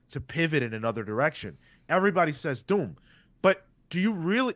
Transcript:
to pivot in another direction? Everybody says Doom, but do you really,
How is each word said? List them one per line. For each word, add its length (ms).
to 80
pivot 420
in 100
another 300
direction? 560
Everybody 420
says 320
Doom, 340
but 220
do 80
you 140
really, 440